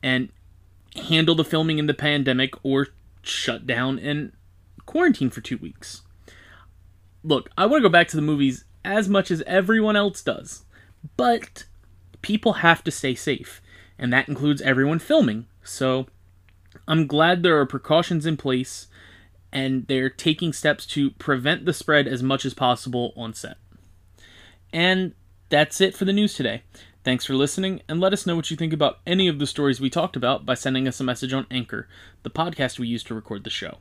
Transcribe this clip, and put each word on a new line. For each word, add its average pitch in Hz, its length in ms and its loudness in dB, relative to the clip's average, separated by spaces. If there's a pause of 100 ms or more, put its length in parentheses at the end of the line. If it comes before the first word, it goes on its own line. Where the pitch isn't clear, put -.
and 127 260 -2 (800)
handle 160 260 4
the 160 80 0
filming 160 360 0
in 151 80 -2
the 147 80 0
pandemic 135 580 0 (100)
or 135 260 0 (340)
shut - 440 -6
down 127 320 -2
and 147 340 -6 (520)
quarantine 294 460 2
for - 100 -12
two 117 160 -8
weeks. - 460 -16 (1200)
Look, 147 320 2
I 185 80 2
wanna 285 160 6
go 220 80 6
back 170 200 6
to - 80 -4
the 156 40 0
movies 143 460 0 (180)
as 202 240 0
much 196 220 2
as 165 160 -2
everyone 214 500 2
else 202 260 0
does, - 440 -6 (500)
but - 480 0 (560)
people 214 340 2
have 170 300 4
to - 60 -2
stay 131 240 -4
safe, - 480 -6 (360)
and 123 140 -2
that 135 160 2
includes 143 320 0
everyone 135 380 2
filming, 127 480 2 (180)
so 131 440 -2 (800)
I'm 160 180 4
glad 165 360 2
there 165 180 6
are 135 60 4
precautions 156 580 0
in 156 140 0
place 131 480 -4 (680)
and 135 340 -2
they're 131 220 0
taking 160 460 -2
steps - 320 0
to 139 240 0
prevent 139 540 -2
the 156 100 0
spread 147 340 2
as 123 140 -4
much 135 240 0
as 127 80 -4
possible 123 600 0
on 113 200 -10
set. - 240 -14 (1120)
And 185 400 0 (380)
that's 151 300 2
it 190 140 2
for 190 120 -2
the 190 80 2
news 208 180 2
today. 113 300 -4 (420)
Thanks 127 220 0
for 135 80 -2
listening, 180 540 -2
and 160 120 -4
let 190 140 2
us - 120 -6
know 175 80 -2
what 165 160 -4
you 165 60 -6
think 160 160 -2
about 151 340 0
any 185 220 2
of 151 100 -2
the 143 80 -2
stories 135 340 0
we 135 100 0
talked 170 260 -2
about 123 300 -2
by 127 80 0
sending 131 340 -2
us 123 100 -6
a 135 60 -4
message 127 300 -4
on 135 160 -4
Anchor, 120 380 -8 (340)
the - 80 -10
podcast 156 480 -4
we 120 100 -4
use 117 160 -6
to 117 100 -10
record 107 300 -10
the 107 60 -10
show. - 300 -10